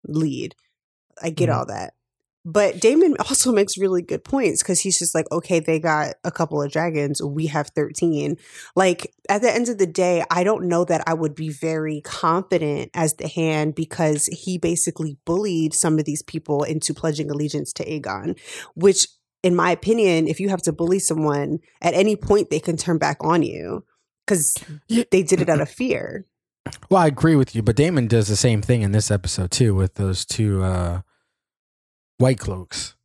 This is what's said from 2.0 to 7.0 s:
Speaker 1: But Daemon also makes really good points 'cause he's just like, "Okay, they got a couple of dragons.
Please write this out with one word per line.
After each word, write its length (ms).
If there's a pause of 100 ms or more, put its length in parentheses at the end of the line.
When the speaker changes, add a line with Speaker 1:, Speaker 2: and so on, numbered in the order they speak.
Speaker 1:
But 360
Daemon 400
also 320
makes 260
really 240
good 220
points 400
'cause 160
he's 180
just 160
like, 160
"Okay, 300
they 180
got 460
a 80
couple 280
of 120
dragons. 500